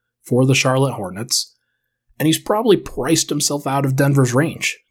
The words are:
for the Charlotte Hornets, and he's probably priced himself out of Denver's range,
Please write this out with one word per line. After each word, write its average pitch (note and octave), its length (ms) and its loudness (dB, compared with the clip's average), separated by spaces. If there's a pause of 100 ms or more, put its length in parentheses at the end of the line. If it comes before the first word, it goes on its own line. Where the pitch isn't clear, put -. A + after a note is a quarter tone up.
(240)
for B2+ 200 2
the C3 120 4
Charlotte C3 380 0
Hornets, G2+ 600 -6 (600)
and D3 80 -2
he's D#3+ 140 2
probably G#3+ 380 2
priced D3 520 -2
himself D3 380 -4
out C#3 180 0
of C3+ 100 0
Denver's C#3 380 2
range, - 420 -2 (160)